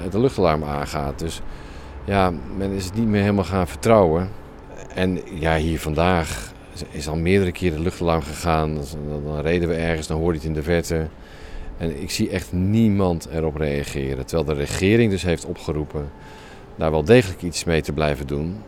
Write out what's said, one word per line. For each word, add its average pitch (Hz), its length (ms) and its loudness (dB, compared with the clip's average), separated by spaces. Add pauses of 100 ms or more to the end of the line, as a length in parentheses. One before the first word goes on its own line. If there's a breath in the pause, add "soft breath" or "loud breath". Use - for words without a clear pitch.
het 90 100 -4
luchtalarm 95 500 4
aangaat. 71 560 -2
Dus 82 220 -6 (640 loud breath)
ja, 95 280 2 (240)
men 98 140 -2
is 98 140 -4
het 92 100 -6
niet 117 120 2
meer 104 140 4
helemaal 101 220 4
gaan 92 240 0
vertrouwen. 92 640 4 (640)
En 92 260 0 (200)
ja, 80 180 2
hier 80 220 0
vandaag 82 720 0 (220)
is, - 180 -12
is 73 160 -8
al 76 80 -2
meerdere 90 360 4
keren 87 220 0
het 76 100 -2
luchtalarm 82 380 0
gegaan. 78 540 0
Dan, 73 100 -6 (240)
dan, 76 140 -6
dan 76 180 -4
reden 85 280 2
we 82 60 0
ergens, 82 320 0
dan 80 100 -2
hoor 82 140 2
je 82 60 0
het 76 100 -8
in 78 60 -2
de 78 100 -2
verte. 82 440 0 (680 loud breath)
En 78 240 -4
ik 95 100 -8
zie 107 180 0
echt 87 220 -4
niemand 98 840 2
erop 80 220 0
reageren. 71 680 -2
Terwijl 80 220 0
de 71 160 0
regering 101 480 4
dus 92 120 -2
heeft 85 220 0
opgeroepen 76 640 -6 (680 loud breath)
daar 80 160 0
wel 78 120 2
degelijk 101 380 6
iets 85 220 -6
mee 80 180 2
te 76 100 -4
blijven 73 360 0
doen. 76 300 -4 (100)